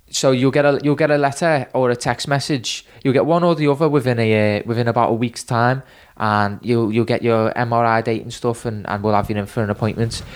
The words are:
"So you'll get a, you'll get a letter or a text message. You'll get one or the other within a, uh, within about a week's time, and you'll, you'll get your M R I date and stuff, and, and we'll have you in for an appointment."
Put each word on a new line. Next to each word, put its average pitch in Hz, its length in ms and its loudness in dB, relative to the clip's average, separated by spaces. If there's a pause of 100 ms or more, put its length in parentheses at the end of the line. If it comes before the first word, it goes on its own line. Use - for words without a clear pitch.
"So - 220 0
you'll 131 220 2
get 143 120 2
a, 143 200 2
you'll 147 100 2
get 151 160 0
a 147 80 2
letter 143 560 0
or 127 160 2
a 120 60 0
text - 320 -4
message. 139 580 -2 (160)
You'll 139 100 2
get 127 140 2
one 170 160 2
or 170 140 2
the 147 100 0
other 143 220 2
within 127 320 2
a, 107 400 2
uh, - 60 -6
within 117 200 -2
about 117 240 2
a 113 40 2
week's 117 300 -4
time, 123 380 0 (360)
and 104 440 0
you'll, 117 300 0
you'll 113 120 2
get 117 180 -2
your 113 340 0
M 117 160 -2
R 117 120 2
I 113 160 2
date 113 220 -4
and 113 100 -12
stuff, 117 320 -4
and, 107 240 -8
and 101 140 -4
we'll 107 120 2
have 101 160 0
you 107 60 -4
in 101 100 -4
for 117 160 -4
an 104 80 -2
appointment." 113 520 -2 (140)